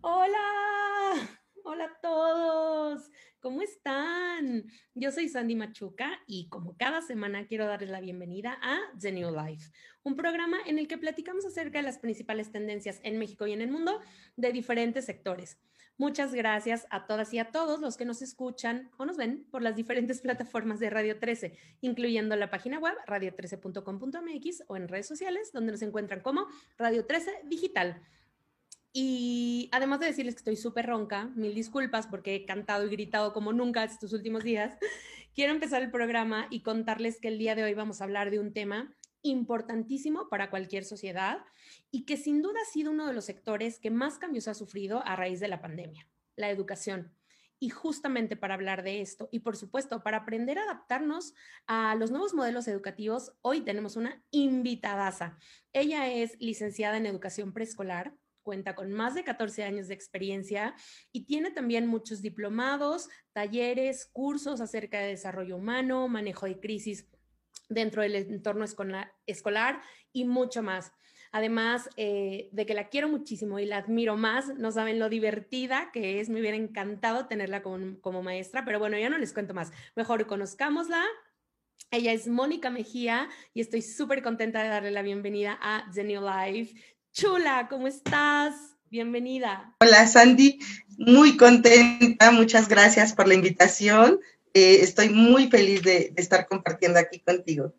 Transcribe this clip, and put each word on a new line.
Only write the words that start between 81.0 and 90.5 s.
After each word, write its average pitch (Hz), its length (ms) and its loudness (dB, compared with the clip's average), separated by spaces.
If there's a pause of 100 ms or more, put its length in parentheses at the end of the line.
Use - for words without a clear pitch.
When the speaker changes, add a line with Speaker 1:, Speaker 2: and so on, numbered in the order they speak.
Speaker 1:
Ella 233 220 0
es 220 160 -4
Mónica 269 400 -2
Mejía 240 640 -4 (240)
y 226 80 -6
estoy 226 180 -4
súper 269 420 -6
contenta 226 400 -4
de 220 60 -4
darle 208 220 -4
la 202 100 -4
bienvenida 202 640 -6
a 214 320 -6
The 202 100 -6
New 202 180 -6
Life. 196 520 -6 (420)
Chula, 311 540 0
¿cómo 262 160 -6
estás? 294 680 0 (360)
Bienvenida. 233 880 -4
Speaker 2:
Hola, 226 300 12
Sandy. 254 500 12 (400)